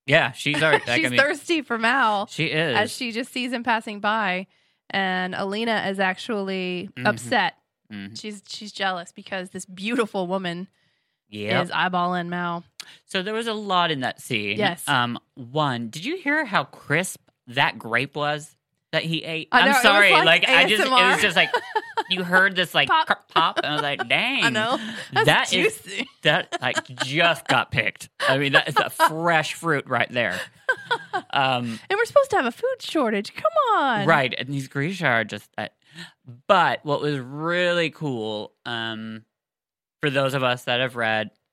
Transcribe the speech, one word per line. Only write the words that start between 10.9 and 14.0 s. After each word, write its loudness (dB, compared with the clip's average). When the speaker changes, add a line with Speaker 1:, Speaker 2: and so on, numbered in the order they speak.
Speaker 1:
Yep. -2
Speaker 2:
is -8
eyeballing -2
Mal. -6
Speaker 1:
So -4
there -6
was -6
a -2
lot 0
in -2